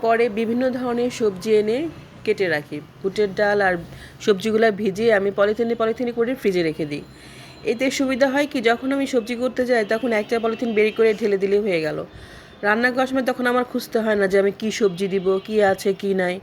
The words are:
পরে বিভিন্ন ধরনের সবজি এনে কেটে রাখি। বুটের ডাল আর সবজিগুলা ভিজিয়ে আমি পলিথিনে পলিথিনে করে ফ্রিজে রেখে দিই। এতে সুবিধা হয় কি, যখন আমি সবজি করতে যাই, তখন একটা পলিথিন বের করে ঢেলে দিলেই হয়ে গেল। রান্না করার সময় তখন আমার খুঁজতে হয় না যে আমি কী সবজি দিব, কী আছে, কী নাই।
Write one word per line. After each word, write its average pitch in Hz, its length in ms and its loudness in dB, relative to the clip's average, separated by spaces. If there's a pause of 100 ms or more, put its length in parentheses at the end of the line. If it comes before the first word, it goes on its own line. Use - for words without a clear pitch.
পরে 226 220 2 (120)
বিভিন্ন 233 260 0 (140)
ধরনের 247 420 -2
সবজি 208 400 0
এনে 214 180 0 (480)
কেটে 202 300 0
রাখি। 147 220 -6 (240)
বুটের 196 280 -2 (100)
ডাল 208 180 2 (100)
আর 180 80 2 (500)
সবজিগুলা 220 440 4 (120)
ভিজিয়ে 214 380 2
আমি 196 100 0 (100)
পলিথিনে 220 420 2
পলিথিনে 226 360 -2
করে 233 140 0 (100)
ফ্রিজে 185 220 2
রেখে 156 280 -2
দিই। 143 120 -8 (680)
এতে 240 140 -2 (140)
সুবিধা 262 340 2
হয় 285 180 2
কি, 277 80 -2 (100)
যখন 240 260 0
আমি 277 180 0
সবজি 240 280 0
করতে 254 280 -2
যাই, 240 220 2
তখন 226 180 -2 (120)
একটা 214 220 -2
পলিথিন 226 340 -2
বের 214 200 4
করে 226 120 4 (100)
ঢেলে 214 240 0
দিলেই 202 220 2
হয়ে 180 200 0
গেল। 151 120 -4 (680)
রান্না 233 260 2
করার 262 160 0
সময় 262 200 0
তখন 247 220 -2
আমার 247 200 2
খুঁজতে 240 340 -4
হয় 214 140 2
না 202 120 4
যে 196 120 4
আমি 202 160 2
কী 220 100 -4 (100)
সবজি 190 340 0
দিব, 185 140 0 (180)
কী 220 100 -4 (160)
আছে, 190 180 0 (120)
কী 196 100 -2 (100)
নাই। 180 220 -2